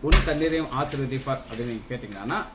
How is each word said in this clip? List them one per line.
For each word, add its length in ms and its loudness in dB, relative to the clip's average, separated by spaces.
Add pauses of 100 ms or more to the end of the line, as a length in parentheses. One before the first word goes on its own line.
உன் 240 6
தண்ணீரையும் 420 2
ஆசீர்வதிப்பார் 720 -2 (140)
அப்படின்னு 120 -4
நீங்க 300 -4
கேட்டீங்கன்னா, 500 -4 (100)